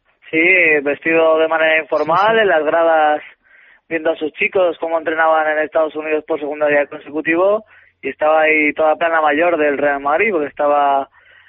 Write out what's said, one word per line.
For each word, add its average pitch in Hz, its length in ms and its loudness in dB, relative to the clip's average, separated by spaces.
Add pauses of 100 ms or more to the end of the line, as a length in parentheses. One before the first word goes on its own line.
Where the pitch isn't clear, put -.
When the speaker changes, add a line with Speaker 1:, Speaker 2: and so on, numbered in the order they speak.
(300)
Speaker 1:
Sí, 160 520 2
vestido 160 560 0
de 160 80 2
manera 160 320 0
informal, 160 520 0
Speaker 2:
Sí, 226 60 0
sí. 226 40 2
Speaker 1:
en 208 80 2
las 156 160 2
gradas, 156 560 2 (680)
viendo 165 240 -4
a 160 60 -4
sus 151 160 -6
chicos 190 480 0
cómo 165 160 -4
entrenaban 160 500 0
en 156 160 -2
Estados 156 320 -2
Unidos 156 320 -4
por 156 140 -4
segundo 151 280 -4
día 147 180 2
consecutivo, 165 800 -2 (360)
y 135 80 -8
estaba 156 320 0
ahí 156 320 2
toda 156 240 0
plana 165 240 0
mayor 156 380 0
del 147 180 0
Real 143 240 -2
Madrid, 160 320 0
porque 147 160 -4
estaba 143 600 0 (380)